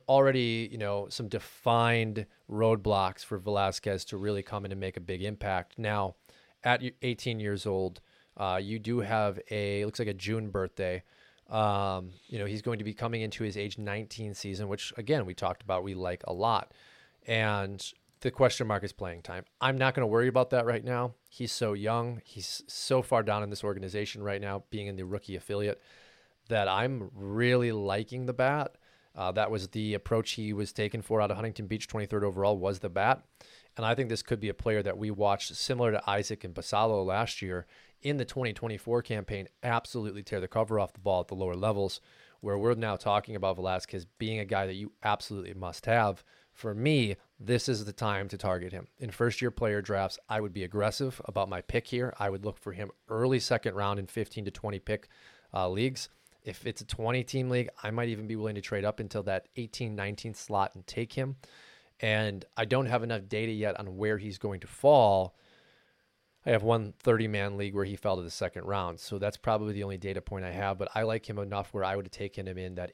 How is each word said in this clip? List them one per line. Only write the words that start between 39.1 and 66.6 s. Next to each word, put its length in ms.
absolutely 600
tear 180
the 80
cover 300
off 140
the 80
ball 200
at 80
the 60
lower 220
levels, 440
where 180
we're 160
now 220
talking 380
about 220
Velazquez 480
being 200
a 60
guy 220
that 80
you 180
absolutely 520
must 320
have. 360
For 220
me, 420
this 280
is 160
the 80
time 360
to 100
target 340
him. 140
In 120
first-year 400
player 300
drafts, 380
I 120
would 120
be 100
aggressive 640
about 240
my 140
pick 240
here. 320
I 120
would 140
look 140
for 140
him 180
early 320
second 340
round 240
in 80
fifteen 380
to 60
twenty 280
pick, 300
uh, 160
leagues. 400
If 220
it's 160
a 40
twenty 380
team 240
league, 220
I 80
might 200
even 160
be 100
willing 200
to 40
trade 240
up 160
until 220
that 340
eighteen, 400
nineteen 380
slot 400
and 120
take 280
him. 220
And 440
I 120
don't 200
have 160
enough 260
data 240
yet 280
on 160
where 220
he's 180
going 240
to 60
fall 680
I 40
have 120